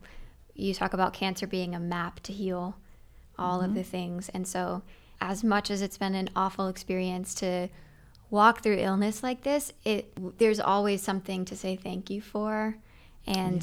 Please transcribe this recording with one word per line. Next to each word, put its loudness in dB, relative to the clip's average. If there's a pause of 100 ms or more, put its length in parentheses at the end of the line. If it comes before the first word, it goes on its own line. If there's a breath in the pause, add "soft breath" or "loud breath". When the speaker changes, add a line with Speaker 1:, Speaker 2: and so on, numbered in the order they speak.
(540 loud breath)
Speaker 1:
you -2
talk 0
about 2
cancer -2
being -2
a -6
map -2
to -10
heal -4 (640 soft breath)
all 0
of 2
Speaker 2:
Mm-hmm. 0
Speaker 1:
the -2
things. -6
And -4
so -2 (360 loud breath)
as -2
much 4
as 0
it's -4
been 0
an -2
awful 0
experience -2
to 0 (600 loud breath)
walk 6
through 4
illness 2
like -4
this, 0 (100)
it, 0 (240)
there's 6
always 4
something -2
to -8
say -4
thank -6
you -4
for. -2 (480 soft breath)
And, 2